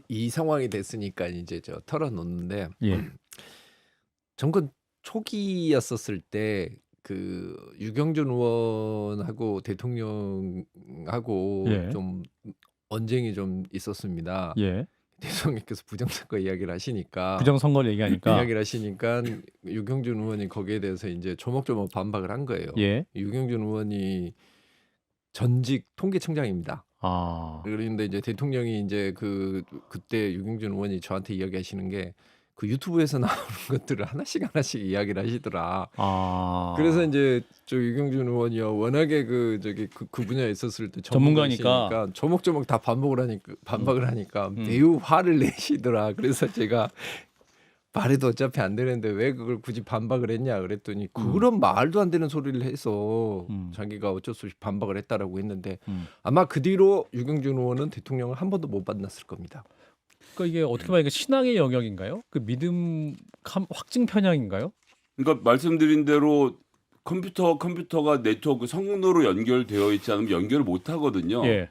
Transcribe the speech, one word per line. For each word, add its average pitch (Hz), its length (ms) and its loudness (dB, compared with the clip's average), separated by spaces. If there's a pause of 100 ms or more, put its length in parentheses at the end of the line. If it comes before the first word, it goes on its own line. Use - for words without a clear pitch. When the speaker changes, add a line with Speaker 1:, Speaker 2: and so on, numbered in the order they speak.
Speaker 1:
이 117 220 -4
상황이 151 400 0
됐으니까 101 580 -6
이제 87 340 -8
저 80 240 -12
털어놓는데, 90 840 -4 (140)
Speaker 2:
예. 90 220 0 (640)
Speaker 1:
<clears throat> - 680 -20
정권 156 360 0 (320)
초기였었을 170 1200 -2
때 107 480 -4 (380)
그 92 480 -8 (240)
유경준 143 500 0
의원하고 110 1300 -2
대통령하고 98 2000 -4
Speaker 2:
예. 95 200 0
Speaker 1:
좀 92 320 -6 (680)
언쟁이 113 440 -2
좀 95 380 -4
있었습니다. 92 840 -6
Speaker 2:
예. 101 280 0 (180)
Speaker 1:
<laughs> - 180 -20
대통령께서 123 640 -4
부정선거 - 520 -6
이야기를 95 340 -4
하시니까, 92 640 -4
Speaker 2:
부정선거를 135 540 4
얘기하니까. 104 400 2
Speaker 1:
<laughs> 110 40 8
이야기를 117 240 2
하시니까 113 640 -2 (400)
유경준 113 560 -4
의원이 107 300 -4
거기에 104 320 -4
대해서 95 260 -4
이제 87 300 -6
조목조목 120 540 -2
반박을 98 380 -4
한 120 160 -6
거예요. 90 220 -4 (100)
Speaker 2:
예. 104 280 2 (100)
Speaker 1:
유경준 117 460 -2
의원이 101 720 -4 (960)
전직 123 540 0 (100)
통계청장입니다. 151 880 -2 (160)
Speaker 2:
아. 85 640 -2
Speaker 1:
그런데 107 400 -4
이제 98 160 -2
대통령이 117 600 -2
이제 98 340 -2
그, 95 480 -4 (240)
그때 104 460 -2
유경준 104 400 -6
의원이 98 260 -4
저한테 95 360 -6
이야기하시는 95 540 -6
게 92 220 -8 (460)
그 107 100 -6
유튜브에서 143 520 0
<laughs> - 0 -
나오는 120 160 2 (340)
것들을 135 340 -2
하나씩 - 400 -6
하나씩 139 380 -2
이야기를 98 420 -2
하시더라. 95 720 -4
Speaker 2:
아. 90 800 0
Speaker 1:
그래서 165 280 4
이제 139 380 4 (260)
저 131 100 -2
유경준 127 500 0
의원이요, 117 500 0
워낙에 143 480 2
그 117 360 0
저기 104 260 -6
그, - 220 -12
그 120 160 -4
분야에 123 240 0
있었을 107 420 -6
때 92 100 -10
Speaker 2:
전문가니까. 139 600 6
Speaker 1:
전문가시니까 113 500 4
조목조목 160 520 2
다 120 140 2
반복을 135 400 2
하니까, 117 340 -4 (100)
반박을 127 380 0
Speaker 2:
음. 123 60 2
Speaker 1:
하니까 104 400 -2
Speaker 2:
음. 98 80 -6
Speaker 1:
매우 120 440 6
화를 165 380 4
<laughs> - 0 -
내시더라. 117 760 2
그래서 127 380 0
제가 113 380 0 (1040)
말해도 131 360 2
어차피 127 300 -2
안 101 160 0
되는데 120 340 -2
왜 110 240 0
그걸 117 280 -6
굳이 117 220 -8
반박을 117 480 -2
했냐 117 280 -2
그랬더니 101 560 -6
Speaker 2:
음. 120 180 -2
Speaker 1:
그런 220 260 4
말도 160 420 4
안 180 80 2
되는 165 180 2
소리를 139 360 -2
해서 110 880 -2
Speaker 2:
음. 92 200 -6
Speaker 1:
자기가 104 400 -6
어쩔 95 220 -6
수 104 140 -12
없이 92 120 -14
반박을 101 380 -4
했다라고 95 400 -4
했는데 98 400 -6 (100)
Speaker 2:
음. 90 200 -6 (160)
Speaker 1:
아마 165 220 4
그 143 180 -2
뒤로 190 500 6
유경준 135 420 -2
의원은 127 360 -2
대통령을 127 440 -6
한 185 140 -4
번도 175 180 -2
못 101 160 -4
만났을 98 420 -8
겁니다. 90 380 -14 (720)
Speaker 2:
그러니까 185 100 -2
이게 165 180 0
어떻게 120 240 0
보면 180 140 6
이게 143 80 4
신앙의 254 480 2
영역인가요? 123 720 0
그 127 160 -4
믿음 160 680 -2 (280)
감-, 190 280 -4
확증 - 340 0
편향인가요? 151 640 2 (440)
Speaker 3:
그러니까 135 280 4
말씀드린 151 640 6
대로 147 520 6 (460)
컴퓨터, 180 540 2
컴퓨터가 156 640 0
네트워크 117 460 2
성능으로 185 580 4
연결되어 104 680 4
있지 101 180 0
않으면 104 180 2
연결을 104 340 4
못 92 280 -2
하거든요. 117 540 0
Speaker 2:
예. 101 260 2